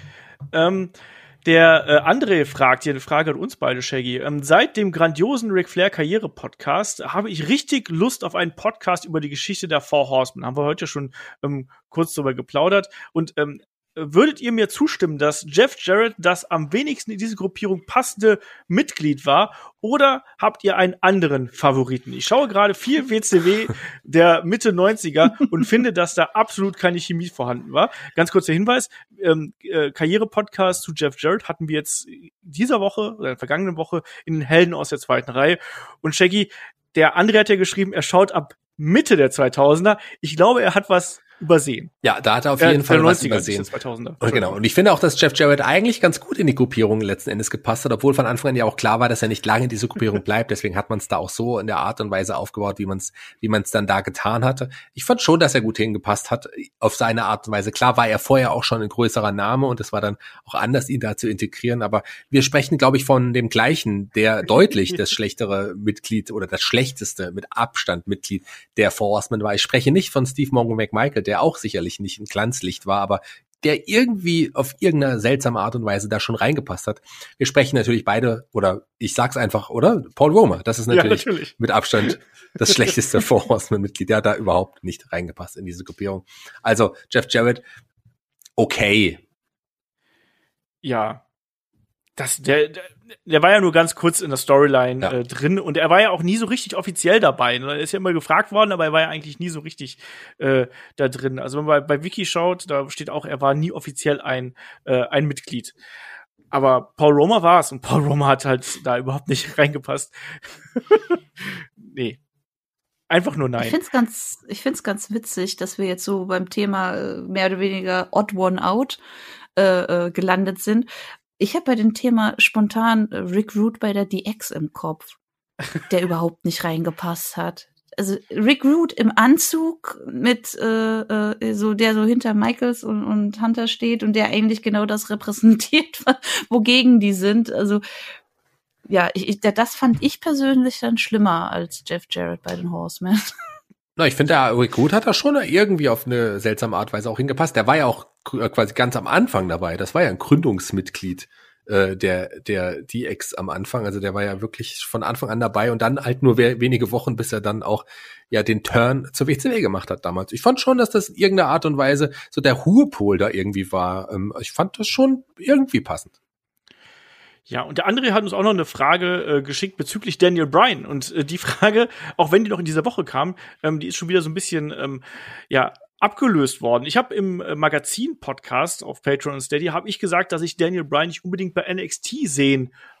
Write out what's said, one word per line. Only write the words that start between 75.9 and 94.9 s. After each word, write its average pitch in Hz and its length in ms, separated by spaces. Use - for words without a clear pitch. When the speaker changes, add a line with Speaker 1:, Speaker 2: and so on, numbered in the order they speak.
Speaker 2:
da 107 120
schon 113 160
reingepasst 117 500
hat. - 160
Wir 127 100
sprechen 135 300
natürlich 117 300
beide, 113 440
oder 98 360
ich 110 160
sag's 123 240
einfach, 107 320
oder? 151 360
Paul 151 180
Roma, 110 300
das 113 160
ist 113 80
Speaker 1:
Ja, - 80
Speaker 2:
natürlich 165 320
Speaker 1:
natürlich. - 320
Speaker 2:
mit 113 120
Abstand 104 480
das - 180
Speaker 1:
<laughs> - 20
Speaker 2:
schlechteste - 460
Four - 300
Horsemen-Mitglied. 101 580
Der 107 100
hat 104 80
da 104 100
überhaupt 95 460
nicht - 300
reingepasst 87 460
in 95 80
diese 90 180
Gruppierung. 95 400
Also, 110 320
Jeff 120 180
Jarrett, 120 340
okay. 104 600
Speaker 1:
Ja. 110 460
Das, 135 240
der, 151 260
der, 180 140
der 156 180
war 190 80
ja 208 80
nur 180 100
ganz 165 240
kurz 170 260
in 160 100
der 131 80
Storyline, 131 640